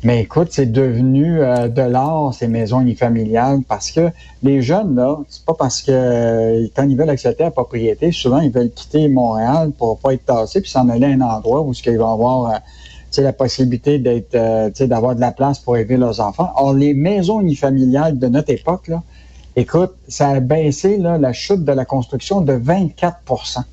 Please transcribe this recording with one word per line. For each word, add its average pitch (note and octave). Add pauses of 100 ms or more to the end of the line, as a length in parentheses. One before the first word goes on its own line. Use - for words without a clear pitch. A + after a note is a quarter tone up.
Mais A#2+
écoute, D#3+
c'est B2+
devenu, C3+
euh, B2
de A#2+
l'art, C3+
ces A#2+
maisons A2+
unifamiliales, A#2
parce -
que E3+ (340)
les C#3
jeunes, D#3+
là, B2+ (100)
c'est -
pas E3
parce C3+
que, C#3
euh, A#2
quand C#3
ils C#3
veulent D#3
accepter B2+
la E3
propriété, A#2+
souvent, B2+
ils D#3
veulent A#2+
quitter D3+
Montréal C3
pour A2+
pas C3+
être B2
tassés, A#2+
puis -
s'en B2+
aller A#2+
à C#3+
un C3+
endroit A#2
où C3+
ce -
qu'ils A#2
vont A2+
avoir, A#2+
euh, A2+
tu - (500)
sais, C#3
la C3+
possibilité B2+
d'être, A#2+
euh, A2+
tu G2
sais, C3+
d'avoir A#2+
de A#2
la A#2+
place C3+
pour A#2+
élever A#2
leurs A#2
enfants. A2
Or, C#3
les C#3+
maisons F#3+
unifamiliales C#3
de B2+
notre C#3+
époque, E3
là, E3 (540)
écoute, F3+ (120)
ça C#3
a C#3
baissé, D3+
là, E3+
la C3+
chute F3+
de C#3
la C3
construction C3+
de C#3+
vingt-quatre E3+
pour B2+
cent. B2